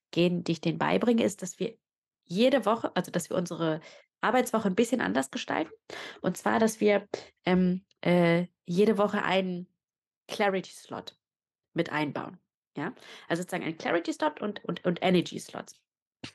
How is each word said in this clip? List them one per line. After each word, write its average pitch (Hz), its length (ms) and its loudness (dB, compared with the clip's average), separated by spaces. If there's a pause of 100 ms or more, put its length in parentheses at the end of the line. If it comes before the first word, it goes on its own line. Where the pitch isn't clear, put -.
(120)
gehen, 175 320 2
die 165 80 -2
ich 160 80 -4
denen 160 180 -2
beibringe, 202 460 2
ist, 202 180 -2
dass - 160 -10
wir - 180 -6 (480)
jede 240 400 2
Woche, 220 300 0
also 185 160 -2
dass - 200 -4
wir - 60 -2
unsere 165 440 -2 (400)
Arbeitswoche 226 480 2
ein 185 80 0
bisschen 240 240 2
anders - 320 0
gestalten. - 400 -4 (480)
Und 185 160 -2
zwar, 220 240 0
dass 220 200 2
wir, 202 280 2 (360)
ähm, 185 400 2 (160)
äh, 175 460 4 (180)
jede 208 320 2
Woche 202 280 0
einen 180 420 0 (640)
Clarity-Slot - 880 -4 (580)
mit 170 160 -2
einbauen. 151 480 -4 (380)
Ja? 156 180 -6 (340)
Also 170 140 0
sozusagen 175 220 -6
einen 160 140 -6
Clarity-Slot 311 600 -2
und, 208 240 -6
und, 175 200 -6
und 175 180 0
Energy-Slots. - 800 -2 (540)